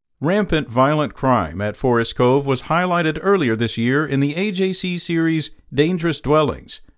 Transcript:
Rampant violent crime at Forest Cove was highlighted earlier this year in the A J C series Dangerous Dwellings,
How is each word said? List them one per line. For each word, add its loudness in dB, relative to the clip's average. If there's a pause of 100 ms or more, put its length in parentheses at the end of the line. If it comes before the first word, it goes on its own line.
(200)
Rampant 0
violent 2
crime 0
at -4
Forest 0
Cove 4
was -2
highlighted -2
earlier 2
this -2
year 0
in -2
the 0
A -2
J -2
C -6
series -2 (200)
Dangerous 0
Dwellings, -2 (180)